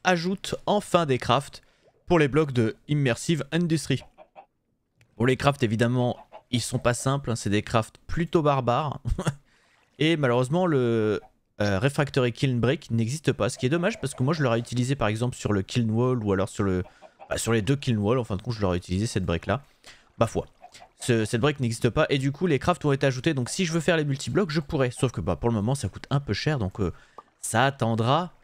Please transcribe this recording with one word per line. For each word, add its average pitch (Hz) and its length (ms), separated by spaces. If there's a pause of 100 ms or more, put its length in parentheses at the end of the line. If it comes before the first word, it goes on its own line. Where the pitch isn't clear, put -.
ajoute 180 500 (100)
enfin 180 400
des 127 120
crafts - 440 (440)
pour 175 140
les 143 100
blocs 143 240
de 110 240 (100)
Immersive 143 640
Industry. 160 500 (1160)
Bon, 113 80
les 127 100
crafts, 139 280
évidemment, 117 540 (340)
ils 120 100
sont - 180
pas 120 140
simples, 139 380
hein, 110 40
c'est - 140
des 104 140
crafts - 340 (100)
plutôt 170 340
barbares. 139 600 (160)
<laughs> - 840
Et 160 160
malheureusement, 135 520
le, 117 540 (400)
euh, 101 180
Refractory 135 540
Kiln 127 260
Brick 123 320
n'existe 117 400
pas, 107 180
ce - 80
qui - 80
est 123 40
dommage 175 300
parce - 140
que 127 100
moi 139 100
je 156 80
l'aurais 117 180
utilisé 120 360
par 113 120
exemple 110 280
sur 107 180
le 98 80
Kiln 117 300
Wall 123 320
ou 101 100
alors 95 160
sur - 140
le... 90 200 (460)
Bah, - 80
sur - 160
les 113 80
deux 131 140
Kiln 131 220
Wall, 104 200
en 120 60
fin 107 120
de 92 60
compte 123 140
je 104 60
l'aurais 90 160
utilisé 92 280
cette 98 180
brique 85 220
là. 113 160 (560)
Ma 143 80
foi, - 220 (520)
ce, 113 260
cette 113 160
brique 147 180
n'existe 117 320
pas 151 180
et 143 80
du 139 140
coup 185 160
les 147 100
crafts - 280
ont 147 60
été 139 140
ajoutés, 135 300
donc 123 140
si 190 160
je 160 60
veux 165 80
faire 165 180
les 156 60
multiblocs 147 460
je 156 120
pourrais, 135 280
sauf 120 220
que 107 100
bah, 87 140
pour - 120
le 117 60
moment 113 220
ça 101 140
coûte - 200
un 139 100
peu 143 140
cher 147 240
donc, 104 240
euh, 85 100 (480)
ça 120 280
attendra 131 640 (100)